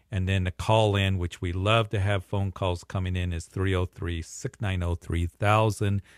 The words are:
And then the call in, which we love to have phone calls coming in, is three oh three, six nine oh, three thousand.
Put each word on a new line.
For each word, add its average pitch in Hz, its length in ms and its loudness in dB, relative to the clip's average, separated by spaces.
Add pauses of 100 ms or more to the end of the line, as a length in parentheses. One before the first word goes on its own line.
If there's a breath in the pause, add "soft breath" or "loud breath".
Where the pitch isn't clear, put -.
And 92 200 -2
then 95 160 2
the 90 60 -2
call 110 440 2
in, 95 220 2
which 87 240 -4
we 90 100 -4
love 107 380 2
to 107 100 -2
have 98 240 0
phone 98 300 -4
calls 90 320 -2
coming 92 320 -2
in, 90 160 -2
is 82 140 -6
three 95 280 0
oh 90 100 2
three, 85 360 -6
six - 400 -10
nine 95 200 -2
oh, 87 140 0
three 85 300 -2
thousand. 104 760 2 (160 soft breath)